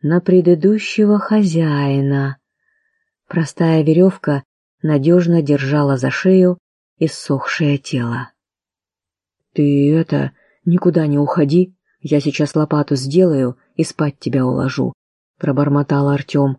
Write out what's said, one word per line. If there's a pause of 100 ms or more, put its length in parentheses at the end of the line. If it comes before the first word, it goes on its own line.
на
предыдущего
хозяина. (920)
Простая
веревка (380)
надежно
держала
за
шею (420)
иссохшее
тело. (1200)
«Ты
это, (320)
никуда
не
уходи, (280)
я
сейчас
лопату
сделаю (180)
и
спать
тебя
уложу», (460)
пробормотал
Артем.